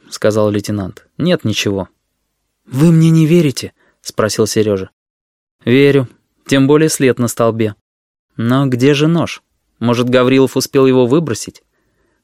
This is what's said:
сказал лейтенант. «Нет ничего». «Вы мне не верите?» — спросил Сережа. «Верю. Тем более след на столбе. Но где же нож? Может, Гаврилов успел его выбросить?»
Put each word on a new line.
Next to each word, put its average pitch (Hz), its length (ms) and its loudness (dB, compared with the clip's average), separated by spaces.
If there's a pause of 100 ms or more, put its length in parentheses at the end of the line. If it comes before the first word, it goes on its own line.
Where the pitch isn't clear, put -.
(100)
сказал 107 380 0
лейтенант. 104 600 -6 (100)
«Нет 170 260 -2
ничего». 98 440 -4 (760)
«Вы 151 260 2
мне 160 180 2
не 160 160 2
верите?» — 151 460 -2 (280)
спросил - 460 -2
Сережа. 101 440 -2 (720)
«Верю. 139 420 2 (400)
Тем 135 220 0
более 151 200 2
след 135 300 0
на 120 80 -2
столбе. 113 480 -2 (600)
Но 127 300 0
где 131 280 2
же 147 140 0
нож? 165 340 -2 (380)
Может, 120 280 0
Гаврилов 127 480 2
успел 135 300 0
его 127 200 2
выбросить?» 131 580 -4 (600)